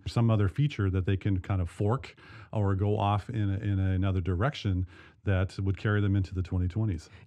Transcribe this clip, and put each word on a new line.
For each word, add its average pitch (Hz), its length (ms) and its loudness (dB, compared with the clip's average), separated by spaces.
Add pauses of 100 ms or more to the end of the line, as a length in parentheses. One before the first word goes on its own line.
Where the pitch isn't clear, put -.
some 117 220 2
other 104 200 4
feature 123 400 0
that 90 160 0
they 98 100 2
can 95 240 0
kind 92 220 -2
of 82 80 -2
fork 107 460 -2 (360)
or 101 240 0
go 104 220 0
off 101 320 0
in, 107 200 0
in 98 300 0
another 95 400 2
direction 92 680 0 (380)
that 95 360 0
would 98 180 -2
carry 104 240 0
them 101 140 2
into 95 200 0
the 92 60 -2
twenty 87 260 -2
twenties? 98 420 -2 (180)